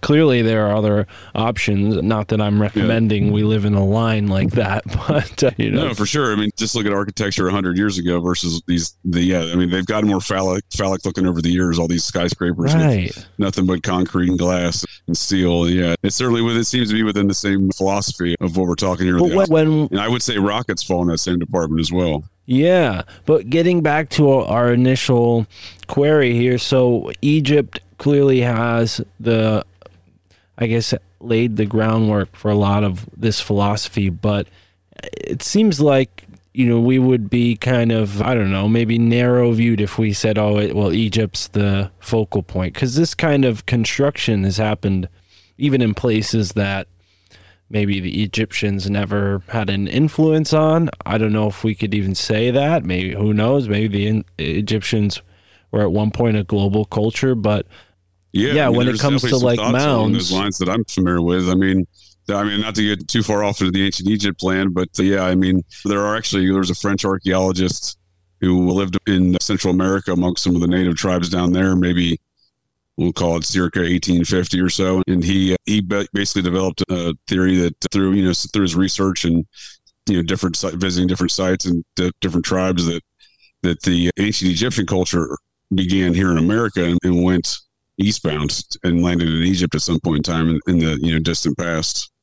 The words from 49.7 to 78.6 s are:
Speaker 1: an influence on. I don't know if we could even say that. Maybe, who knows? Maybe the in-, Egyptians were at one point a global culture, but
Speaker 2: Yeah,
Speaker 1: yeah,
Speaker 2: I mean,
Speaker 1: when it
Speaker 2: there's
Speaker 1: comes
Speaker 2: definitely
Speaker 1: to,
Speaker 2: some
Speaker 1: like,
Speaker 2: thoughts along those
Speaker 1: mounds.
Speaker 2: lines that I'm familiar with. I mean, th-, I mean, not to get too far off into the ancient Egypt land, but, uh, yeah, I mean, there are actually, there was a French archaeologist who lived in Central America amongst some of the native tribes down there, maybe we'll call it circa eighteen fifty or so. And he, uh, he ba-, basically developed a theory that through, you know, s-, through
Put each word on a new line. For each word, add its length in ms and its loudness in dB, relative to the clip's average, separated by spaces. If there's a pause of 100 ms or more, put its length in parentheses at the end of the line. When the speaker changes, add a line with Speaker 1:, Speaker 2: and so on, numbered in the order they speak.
Speaker 1:
an 160 -2
influence 680 0
on. 340 2 (160)
I 140 -2
don't 160 0
know 140 0
if 160 -6
we 100 0
could 220 -4
even 180 -2
say 380 -2
that. 340 0
Maybe, 300 -4
who 180 0
knows? 340 2
Maybe 200 0
the 200 0
in-, 180 0 (120)
Egyptians 840 -2 (500)
were 100 0
at 100 0
one 200 0
point 260 0
a 60 -2
global 420 0
culture, 480 -2
but 320 -2 (680)
Speaker 2:
Yeah, 200 0
Speaker 1:
yeah, 120 2
Speaker 2:
I 20 2
mean, 100 2
Speaker 1:
when 100 2
it 40 0
Speaker 2:
there's 100 -2
Speaker 1:
comes 220 0
Speaker 2:
definitely 60 -2
Speaker 1:
to, 100 2
Speaker 2:
some 60 0
Speaker 1:
like, 120 2
Speaker 2:
thoughts 280 0
along 280 2
those 180 -2
Speaker 1:
mounds. 0 -
Speaker 2:
lines 280 -2
that 100 -2
I'm 160 -2
familiar 380 0
with. 260 0
I 60 2
mean, 320 2 (400)
th-, 100 -2
I 60 -2
mean, 180 -2
not 140 -6
to 80 0
get 240 -2
too 160 0
far 200 0
off 180 -2
into 100 0
the 120 0
ancient 260 -2
Egypt 340 -2
land, 320 0
but, 140 -2 (100)
uh, 40 2
yeah, 200 2
I 100 0
mean, 300 2 (220)
there 160 0
are 140 0
actually, 300 -2
there 140 2
was 100 -2
a 60 -2
French 280 -4
archaeologist 920 -2 (440)
who 280 2
lived 260 -2 (120)
in 340 2
Central 320 -2
America 380 0
amongst 320 -2
some 100 0
of 80 0
the 60 0
native 300 0
tribes 320 -2
down 220 0
there, 240 2
maybe 440 0 (800)
we'll 140 0
call 240 -2
it 80 -4
circa 400 -2
eighteen 400 0
fifty 340 -2
or 120 2
so. 360 0
And 160 0
he, 300 0
uh, 140 0
he 160 0
ba-, 320 -2
basically 300 -2
developed 440 -2
a 260 -4 (140)
theory 300 2
that 160 0 (180)
through, 220 0
you 100 2
know, 60 2
s-, 220 -4
through 100 0